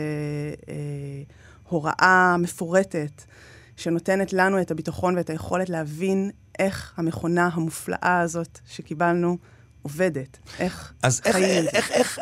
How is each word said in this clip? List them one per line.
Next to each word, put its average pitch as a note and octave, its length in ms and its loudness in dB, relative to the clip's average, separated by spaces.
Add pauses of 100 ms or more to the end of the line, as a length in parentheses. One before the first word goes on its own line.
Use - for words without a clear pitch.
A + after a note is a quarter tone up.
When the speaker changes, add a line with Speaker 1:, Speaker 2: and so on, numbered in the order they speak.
(680)
Speaker 1:
אה, - 40 -10 (960)
הוראה F3+ 680 6
מפורטת, F3 840 -2 (540)
שנותנת F#3 560 0
לנו F#3+ 280 4
את F3 100 -2
הביטחון E3+ 460 -2
ואת E3+ 120 -2
היכולת F3+ 400 -4
להבין F3+ 600 -2 (300)
איך F#3+ 380 -2
המכונה E3+ 560 0
המופלאה F3 680 -2
הזאת E3+ 480 -4
שקיבלנו F3 680 0 (440)
עובדת, D3 560 -2 (220)
איך - 340 -6 (100)
Speaker 2:
אז B2+ 220 2
איך, G#3+ 100 4
Speaker 1:
חיים F#3 100 4
עם F3+ 220 2
Speaker 2:
איך, - 40 0
Speaker 1:
זה. G3+ 60 0
Speaker 2:
איך, - 140 0
איך, - 300 2